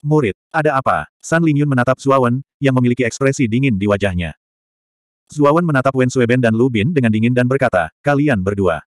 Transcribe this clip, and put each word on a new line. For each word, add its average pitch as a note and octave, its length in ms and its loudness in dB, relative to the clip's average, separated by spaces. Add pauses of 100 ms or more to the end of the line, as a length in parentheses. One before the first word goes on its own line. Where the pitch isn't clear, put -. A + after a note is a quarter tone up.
"Murid, D3 320 0 (160)
ada D3+ 320 0
apa?" E2 240 -2 (160)
San E3 240 0
Lingyun D3 240 0
menatap B2+ 320 0
Zuo C3+ 240 2
Wen, B2 160 -2 (160)
yang C3+ 160 0
memiliki B2 320 0
ekspresi C3+ 400 -2
dingin A#2+ 320 0
di G2+ 80 -2
wajahnya. F#2+ 480 -2 (960)
Zuo C#3+ 240 2
Wen F3 80 2
menatap C#3 320 0
Wen B2+ 160 0
Sueben B2 320 0
dan A2+ 160 2
Lu B2+ 80 2
Bin A#2 240 0
dengan B2 240 0
dingin A#2+ 240 0
dan B2 80 2
berkata, B2 560 -2
"Kalian C#3+ 400 0
berdua. F#2+ 400 -2 (120)